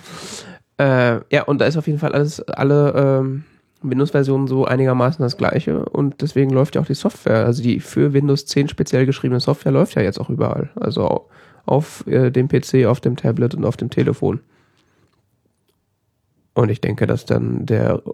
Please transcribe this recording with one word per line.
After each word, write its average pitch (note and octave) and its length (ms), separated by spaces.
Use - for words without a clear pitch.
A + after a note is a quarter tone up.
Äh, B2+ 420
ja, D3 100
und C#3 160
da G#2+ 60
ist D3+ 120
auf D#3 100
jeden D3 120
Fall D3+ 140
alles, D3 280
alle, C#3+ 520
ähm, C3+ 500
Windows-Versionen C3+ 680
so C3 180
einigermaßen B2+ 560
das B2 160
Gleiche - 480
und C#3+ 360
deswegen C#3 300
läuft C3 240
ja C#3 60
auch D#3+ 40
die C#3+ 80
Software, A2+ 520
also A#2+ 160
die A#2 180
für C#3+ 340
Windows C#3 320
zehn C#3+ 220
speziell - 380
geschriebene B2+ 340
Software C#3+ 320
läuft D3+ 240
ja B2+ 60
jetzt G2 180
auch - 100
überall. - 460
Also - 520
auf, - 420
äh, B2+ 240
dem B2+ 160
P B2+ 140
C, C3 240
auf A#2+ 140
dem B2 160
Tablet A#2+ 400
und - 100
auf A#2 120
dem - 120
Telefon. - 500
Und A#2 160
ich - 120
denke, A2 260
dass A2+ 180
dann - 400
der - 360